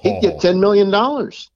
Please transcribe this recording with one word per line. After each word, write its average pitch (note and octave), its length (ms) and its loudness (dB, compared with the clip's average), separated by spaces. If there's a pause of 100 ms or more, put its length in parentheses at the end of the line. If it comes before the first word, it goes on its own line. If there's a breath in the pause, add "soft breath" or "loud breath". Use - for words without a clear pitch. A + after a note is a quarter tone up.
he'd G3 180 -2
get - 180 0
ten F#3 200 0
million G3+ 300 2
dollars. A#3+ 680 -4